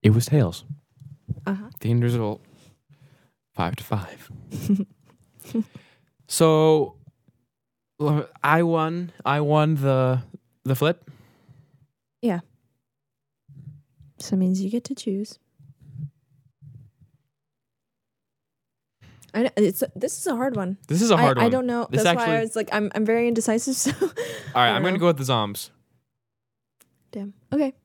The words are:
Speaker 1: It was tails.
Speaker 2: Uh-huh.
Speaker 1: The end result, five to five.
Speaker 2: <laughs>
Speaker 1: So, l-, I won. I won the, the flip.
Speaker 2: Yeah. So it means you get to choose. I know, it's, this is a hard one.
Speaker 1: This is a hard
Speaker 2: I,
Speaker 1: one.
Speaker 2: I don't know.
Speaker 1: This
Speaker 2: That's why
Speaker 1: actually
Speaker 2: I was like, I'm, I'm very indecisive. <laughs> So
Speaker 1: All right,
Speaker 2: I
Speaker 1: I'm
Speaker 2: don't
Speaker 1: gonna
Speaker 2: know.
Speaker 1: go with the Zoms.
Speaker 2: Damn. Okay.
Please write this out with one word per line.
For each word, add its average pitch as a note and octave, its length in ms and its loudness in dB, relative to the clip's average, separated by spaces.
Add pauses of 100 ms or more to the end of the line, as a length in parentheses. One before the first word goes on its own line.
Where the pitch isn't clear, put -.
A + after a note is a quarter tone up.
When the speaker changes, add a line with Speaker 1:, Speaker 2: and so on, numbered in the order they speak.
Speaker 1:
It G#2+ 80 8
was A2+ 160 4
tails. A2+ 380 0 (800)
Speaker 2:
Uh-huh. G3+ 240 -6 (100)
Speaker 1:
The A2+ 100 -2
end A#2+ 120 2
result, A#2 400 -2 (1120)
five F2 220 -4
to - 80 -16
five. - 500 -8
Speaker 2:
<laughs> - 520 -4 (1400)
Speaker 1:
So, D#3 680 4 (1000)
l-, D3 300 0 (160)
I D#3 180 4
won. E3 500 -2 (120)
I C#3+ 160 2
won D3+ 360 2
the, C3 440 2 (440)
the C3 100 0
flip. D#3 360 -2 (1080)
Speaker 2:
Yeah. F#3+ 200 -2 (1800)
So - 160 -6
it - 20 0
means F#3 240 0
you G3 80 -4
get A#3 160 -4
to C#4 100 -10
choose. G#3 440 -8 (4000)
I A3 120 0
know, C4+ 120 0
it's, G3+ 260 2 (140)
this G#3 220 -6
is - 80 -8
a C#4+ 100 -2
hard B3+ 180 -2
one. G3 220 -4 (100)
Speaker 1:
This E3 140 0
is A3+ 100 2
a F3+ 60 6
hard C3+ 220 4
Speaker 2:
I, A3+ 60 4
Speaker 1:
one. - 20 4
Speaker 2:
I - 20 4
don't B3+ 180 0
know. A#3+ 220 -2
Speaker 1:
This - 160 0
Speaker 2:
That's B3 120 4
why A#3+ 80 0
Speaker 1:
actually A3+ 120 0
Speaker 2:
I A3+ 60 0
was A3+ 120 -6
like, A3 180 -4
I'm, G#3 220 -2
I'm G#3+ 120 0
very A#3 200 2
indecisive. A#3 480 0
<laughs> - 160 -2
So - 80 -4
Speaker 1:
All F#4+ 100 0
right, - 60 -8 (400)
Speaker 2:
I A#2+ 140 4
Speaker 1:
I'm G#2 60 2
Speaker 2:
don't B2+ 80 0
Speaker 1:
gonna F#3 100 0
Speaker 2:
know. F#3 60 -2
Speaker 1:
go F3 80 2
with E3 100 4
the C3+ 160 -4
Zoms. G#2 380 -2 (1400)
Speaker 2:
Damn. G3+ 220 -12 (220)
Okay. C#4 180 0 (120)